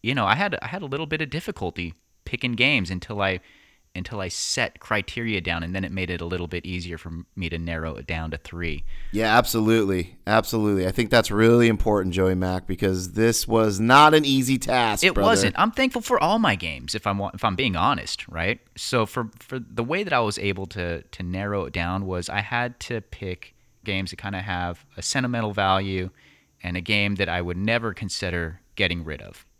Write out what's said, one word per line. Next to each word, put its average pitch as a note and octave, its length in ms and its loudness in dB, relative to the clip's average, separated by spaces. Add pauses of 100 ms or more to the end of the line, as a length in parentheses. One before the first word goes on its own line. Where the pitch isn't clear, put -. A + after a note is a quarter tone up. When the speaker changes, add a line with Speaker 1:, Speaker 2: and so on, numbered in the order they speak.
Speaker 1:
you B2 140 -2
know, A#2 100 2
I G2+ 80 4
had, F#3+ 260 -2
I - 60 -10
had F#3 160 -8
a D#3 40 -10
little C#3+ 200 -6
bit D#3 160 -4
of C#3+ 80 -6
difficulty F#2 640 -6 (300)
picking B2 300 -4
games A#2 360 0
until G2 320 -6
I, F#2+ 160 0 (560)
until F#2+ 260 -8
I F#2 60 -6
set - 540 -4
criteria G#2+ 600 -4
down, E2+ 220 -4
and F2 140 -6
then F#2+ 80 -2
it - 80 -8
made F#2 180 -4
it E2+ 100 -4
a E2+ 40 -6
little F2 240 -4
bit F2 180 -6
easier F2 320 -8
for E2+ 120 -12
m-, E2 160 -12 (100)
me F2 140 -6
to E2+ 80 -6
narrow D#2+ 360 -6
it C2+ 140 -12
down D#2+ 240 -6
to - 60 -8
three. E2+ 440 -6 (300)
Speaker 2:
Yeah, A2 260 4
absolutely. G#2+ 760 2 (100)
Absolutely. G#2 640 2
I - 20 2
think A2+ 200 0
that's A#2 200 4
really A#2 380 6
important, G2+ 460 2
Joey F#2 200 2
Mac, F#2 320 -2
because F#2 460 -2
this A2+ 340 2
was A2 320 2
not C#3 360 10
an D#3 100 6
easy C3+ 340 2
task, A#2 460 2
Speaker 1:
It F#3 100 4
Speaker 2:
brother. G#2 140 4
Speaker 1:
wasn't. G#3 280 2
I'm G#3+ 140 4
thankful C4 320 0
for - 180 0
all G3 200 2
my C3+ 160 4
games, D2+ 400 -6
if - 100 -4
I'm G2 120 0
wa-, G2 160 -4
if G2+ 100 -6
I'm G#2 100 2
being G2+ 220 0
honest, - 500 -2
right? F2 320 -2 (180)
So A#2 300 0
for, A2+ 220 -6 (100)
for C3 220 -10
the A#2 240 -6
way E3 180 -2
that F3+ 120 -2
I B2 60 6
was G#2 180 0
able F#2+ 300 -2
to, F2 340 -6
to - 200 -14
narrow F#2+ 440 -4
it - 80 -10
down F#2 320 -2
was F2+ 220 -4
I G2+ 120 -2
had A#2+ 400 -4
to A2+ 220 -6
pick - 520 -12 (300)
games F#2+ 260 -4
that - 60 -14
kinda G2 240 -8
have F2+ 440 -6 (120)
a - 60 -12
sentimental B2 500 -2
value F#2+ 580 0 (540)
and F2+ 120 -4
a F2+ 40 -2
game G2+ 360 0
that F#2+ 120 0
I F2 140 0
would F2 160 -4
never A2+ 340 0
consider F2 680 -6 (140)
getting F2 300 -2
rid D2 160 -8
of. G1+ 240 -20 (160)